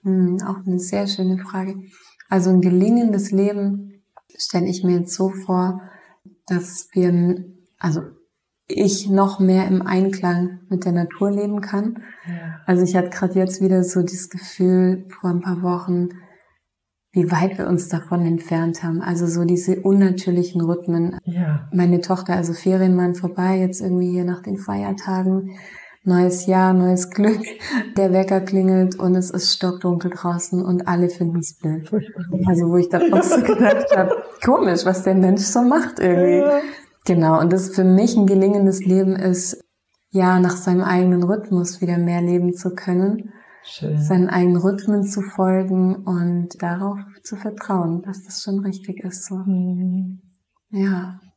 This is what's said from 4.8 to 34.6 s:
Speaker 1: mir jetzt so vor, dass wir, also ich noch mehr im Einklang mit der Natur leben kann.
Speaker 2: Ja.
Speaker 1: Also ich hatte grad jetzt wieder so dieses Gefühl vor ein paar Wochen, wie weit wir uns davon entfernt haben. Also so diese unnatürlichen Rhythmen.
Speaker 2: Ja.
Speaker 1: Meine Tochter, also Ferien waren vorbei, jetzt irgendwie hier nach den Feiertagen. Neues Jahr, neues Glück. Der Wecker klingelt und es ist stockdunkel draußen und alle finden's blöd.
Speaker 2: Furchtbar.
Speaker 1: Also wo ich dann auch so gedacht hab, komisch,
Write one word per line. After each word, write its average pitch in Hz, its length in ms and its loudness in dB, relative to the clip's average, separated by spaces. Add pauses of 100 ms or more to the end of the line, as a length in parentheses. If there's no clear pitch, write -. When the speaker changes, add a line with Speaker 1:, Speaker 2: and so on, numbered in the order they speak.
Speaker 1:
mir 180 160 2
jetzt 175 140 -6
so 190 160 -2
vor, 185 520 -4 (680)
dass 180 460 -4
wir, 180 500 2 (340)
also 160 240 -2 (680)
ich 196 420 -2
noch 196 300 2
mehr 185 280 4
im 185 140 0
Einklang 185 760 -2 (100)
mit 185 160 -4
der 180 60 0
Natur 175 400 -2
leben 202 300 -4
kann. 202 420 -6 (240)
Speaker 2:
Ja. 165 380 -12
Speaker 1:
Also 180 180 2
ich 180 120 0
hatte 180 140 0
grad 185 260 -4
jetzt 185 260 0
wieder 185 220 2
so 180 200 0
dieses - 260 -6
Gefühl 185 760 0 (140)
vor 180 120 -4
ein 175 100 -2
paar 180 220 -4
Wochen, 180 460 -2 (1000)
wie 175 200 0
weit 190 260 0
wir - 100 -6
uns 175 220 -2
davon 170 360 -2
entfernt 165 580 -2
haben. 165 180 -4
Also 175 240 -2
so 170 180 0
diese 180 380 0
unnatürlichen 180 800 2
Rhythmen. 170 640 -2
Speaker 2:
Ja. 170 480 -4
Speaker 1:
Meine 175 280 4
Tochter, 185 340 -2
also 170 180 -2
Ferien 185 420 2
waren 180 200 2
vorbei, 185 420 -2
jetzt 185 240 -2
irgendwie 180 300 0
hier 180 140 -2
nach 180 180 -6
den 196 140 -6
Feiertagen. 190 1000 -4 (460)
Neues 180 420 2
Jahr, 185 280 4
neues 180 360 2
Glück. 208 320 2 (560)
Der 190 160 2
Wecker 190 280 2
klingelt 185 580 2
und 180 160 2
es 185 160 -2
ist - 240 -2
stockdunkel 180 560 -2
draußen 175 520 -4
und 180 240 0
alle 175 220 2
finden's 170 480 -4
blöd. 156 320 -6
Speaker 2:
Furchtbar. - 340 -6 (220)
Speaker 1:
Also 170 240 2
wo 175 80 4
ich 175 120 2
dann 330 220 2
auch - 120 4
so 330 180 4
gedacht - 540 2
hab, 185 160 2 (300)
komisch, 185 440 2